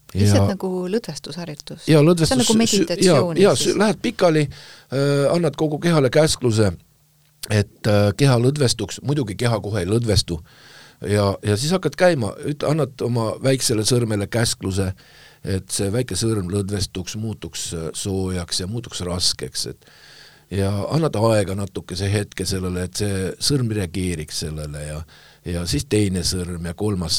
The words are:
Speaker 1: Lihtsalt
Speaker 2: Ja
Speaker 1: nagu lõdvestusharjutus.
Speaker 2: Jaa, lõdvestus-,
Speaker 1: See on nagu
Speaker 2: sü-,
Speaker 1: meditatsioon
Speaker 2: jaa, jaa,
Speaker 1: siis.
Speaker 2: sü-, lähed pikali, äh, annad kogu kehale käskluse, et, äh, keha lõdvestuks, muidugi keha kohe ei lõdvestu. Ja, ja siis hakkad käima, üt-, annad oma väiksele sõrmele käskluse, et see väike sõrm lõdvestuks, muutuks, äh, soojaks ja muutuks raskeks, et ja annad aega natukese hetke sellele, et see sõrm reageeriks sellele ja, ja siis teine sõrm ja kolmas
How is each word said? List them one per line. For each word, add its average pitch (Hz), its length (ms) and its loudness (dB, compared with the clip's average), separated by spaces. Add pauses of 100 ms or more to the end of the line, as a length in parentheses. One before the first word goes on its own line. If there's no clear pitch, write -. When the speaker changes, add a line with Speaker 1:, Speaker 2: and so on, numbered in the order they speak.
(120)
Speaker 1:
Lihtsalt - 320 6
Speaker 2:
Ja 202 80 2
Speaker 1:
nagu 185 180 -4 (220)
lõdvestusharjutus. 165 960 -8
Speaker 2:
Jaa, 147 160 8
lõdvestus-, 165 240 6
Speaker 1:
See 262 80 2
on 247 60 4
nagu 226 100 4
Speaker 2:
sü-, 220 80 6
Speaker 1:
meditatsioon 180 800 2
Speaker 2:
jaa, 196 60 8
jaa, 151 100 6
Speaker 1:
siis. - 160 0
Speaker 2:
sü-, - 80 0
lähed 202 240 2
pikali, 175 380 2 (500)
äh, 139 300 2 (100)
annad 165 240 0
kogu 151 240 -2
kehale 156 320 4
käskluse, 123 560 4 (800)
et, 104 300 0 (100)
äh, 104 220 4 (100)
keha 139 220 6
lõdvestuks, 127 680 0
muidugi 123 320 -2
keha 117 240 0
kohe 104 160 -2
ei 85 80 -2
lõdvestu. 104 480 2 (720)
Ja, 101 240 2 (100)
ja 104 140 2
siis 147 160 -2
hakkad 185 240 -2
käima, 156 380 2 (100)
üt-, 147 240 -4
annad 147 320 -2
oma 117 300 0 (120)
väiksele 123 460 0
sõrmele 110 400 0
käskluse, 98 640 -2 (500)
et 95 300 -6
see 98 180 -2
väike 120 300 -4
sõrm 104 320 -2
lõdvestuks, 98 640 -4
muutuks, 107 560 -8
äh, 82 240 -6
soojaks 92 640 -4
ja 90 80 -6
muutuks 117 400 -8
raskeks, - 640 -4
et - 200 -20 (600)
ja 98 160 0 (240)
annad 151 240 0
aega 104 400 2
natukese 98 560 -4
hetke 104 320 -2
sellele, 90 400 -4
et 90 160 -8
see 98 280 -2 (120)
sõrm 123 320 -2
reageeriks 90 720 -6
sellele 76 400 -10
ja, 76 140 -8 (500)
ja 87 180 -4
siis - 220 -4
teine 98 400 0
sõrm 87 400 -6
ja 87 80 -8
kolmas 95 420 -2